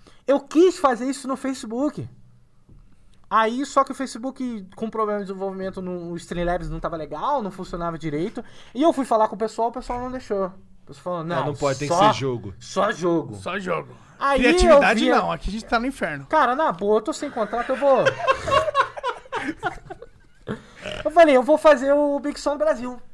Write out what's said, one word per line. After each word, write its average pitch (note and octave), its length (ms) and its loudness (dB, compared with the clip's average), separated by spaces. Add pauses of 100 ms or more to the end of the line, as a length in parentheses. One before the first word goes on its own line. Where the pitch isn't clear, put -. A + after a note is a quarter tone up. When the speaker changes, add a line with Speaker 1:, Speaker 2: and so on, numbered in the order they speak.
(280)
Speaker 1:
Eu C4+ 120 4
quis E4 380 4
fazer B3 280 0
isso C4 220 -6
no C4 80 -4
Facebook. B3+ 720 -6 (1200)
Aí, A3+ 380 0
só C4+ 180 2
que C4+ 80 -4
o B3+ 40 -8
Facebook, B3 800 -8
com A3 140 -8
problema G#3 300 -2
de G3+ 60 -8
desenvolvimento, F#3+ 560 -8
no, F3+ 300 -8
o F3 40 -8
Streamlabs F3 540 -4
não D#3+ 100 -8
tava D#3+ 160 -6
legal, D#3+ 460 -4
não G3 100 -6
funcionava E3+ 460 -8
direito. D#3+ 460 -6 (300)
E B3+ 100 0
eu E4 100 6
fui C4+ 100 -2
falar A3 240 2
com A3+ 80 -10
o - 20 -10
pessoal, A3+ 320 -4
o - 20 -4
pessoal B3 280 -8
não B3+ 120 -8
deixou. G#3+ 360 -4
O - 380 -20
pessoal - 180 -20
falou, F3+ 180 -6
Speaker 2:
É, - 20 -8
Speaker 1:
"Não, D#3+ 240 -2
Speaker 2:
não C#3+ 80 -4
pode, C3+ 240 0
tem D3 80 -4
que E3+ 60 0
Speaker 1:
só, G3 200 6
Speaker 2:
ser - 60 -4
jogo." B2 400 -4
Speaker 1:
só G3 320 -2
jogo. D#3+ 440 -2
Speaker 3:
Só F3 240 -8
jogo. E3 300 -6 (300)
Speaker 1:
Aí C#4 200 2
Speaker 3:
Criatividade C#4+ 600 6
Speaker 1:
eu - 120 2
via - 40 4
Speaker 3:
não, F3+ 140 0
aqui E3+ 180 -6
a - 20 -2
gente G#3+ 140 -8
tá A#3 140 0
no A#3+ 80 -2
inferno. D#3+ 400 -6
Speaker 1:
Cara, B3+ 280 2
na D4+ 160 0
boa, G3+ 260 0
eu A3 40 2
tô C4 100 -4
sem D4 200 -8
contrato, A3+ 400 -4
eu C4 40 0
vou. B3+ 300 4
<laughs> C3+ 100 2 (3000)
Eu D#4 80 -2
falei, D#4 240 8
"Eu B3 80 4
vou D4 140 4
fazer C#4 360 4
o C#4+ 260 2
Big C#4+ 200 -6
Som D4 180 -2
Brasil. C4 340 -2 (220)